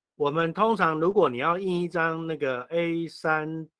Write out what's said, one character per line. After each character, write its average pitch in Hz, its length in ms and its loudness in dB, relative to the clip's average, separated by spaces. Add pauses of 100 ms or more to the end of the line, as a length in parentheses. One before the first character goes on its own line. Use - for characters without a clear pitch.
(160)
我 143 140 0
们 165 220 0
通 220 240 2
常 160 240 2
如 175 140 2
果 175 160 6
你 120 80 -4
要 165 200 0
印 185 240 -2
一 175 60 -2
张 165 400 -2
那 160 80 -4
个 131 280 -2
A 170 440 -2
三 156 600 -2 (100)